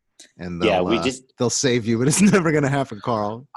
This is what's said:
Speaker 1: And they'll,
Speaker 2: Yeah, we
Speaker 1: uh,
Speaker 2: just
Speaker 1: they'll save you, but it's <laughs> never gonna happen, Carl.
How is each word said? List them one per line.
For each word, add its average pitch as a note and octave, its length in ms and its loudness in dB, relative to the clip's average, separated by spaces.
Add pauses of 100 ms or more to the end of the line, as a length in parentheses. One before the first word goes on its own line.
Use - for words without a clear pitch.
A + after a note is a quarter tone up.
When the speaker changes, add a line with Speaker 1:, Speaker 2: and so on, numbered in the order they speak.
(360)
Speaker 1:
And F2 240 -10
they'll, - 80 2
Speaker 2:
Yeah, F#2 140 2
we F2 160 0
Speaker 1:
uh, - 40 -4
Speaker 2:
just - 360 -6
Speaker 1:
they'll A#2+ 100 0
save A#2+ 380 0
you, A2+ 120 0
but C3 100 0
it's D#3 140 2
<laughs> G3+ 100 6
never E3+ 200 2
gonna D3 160 2
happen, C3+ 340 -4
Carl. A2+ 540 -4